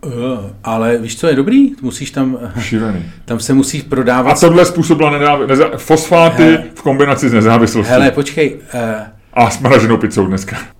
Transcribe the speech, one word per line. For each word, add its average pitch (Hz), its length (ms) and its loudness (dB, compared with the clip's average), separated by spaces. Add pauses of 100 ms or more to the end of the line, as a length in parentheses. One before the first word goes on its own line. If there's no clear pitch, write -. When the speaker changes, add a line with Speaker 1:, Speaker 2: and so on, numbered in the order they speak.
Speaker 1:
e, - 20 -10 (560)
ale 113 340 -2
víš, 113 200 -8
co 170 100 -4
je 151 60 2
dobrý? 240 360 2 (120)
Musíš 131 280 -10
tam, 131 280 -4 (220)
Speaker 2:
Šílený. 107 440 -4 (200)
Speaker 1:
tam 117 160 -6
se 139 140 -2
musí 135 280 0
prodávat 127 500 0
Speaker 2:
A - 80 0
tohle 170 240 6
způsobila 160 540 0
nedáv-, 143 280 0
neza-, 135 300 2
fosfáty 165 680 2
Speaker 1:
Hele. 160 220 4 (100)
Speaker 2:
v - 80 -20
kombinaci 139 460 0
s 117 40 2
nezávislostí. 113 600 2
Speaker 1:
Hele, 127 180 4
počkej, 147 460 -4 (180)
e, 110 320 -8 (280)
Speaker 2:
A 117 160 2
s - 100 -10
mraženou 117 360 4
pizzou 101 300 -2
dneska. 92 300 -6 (240)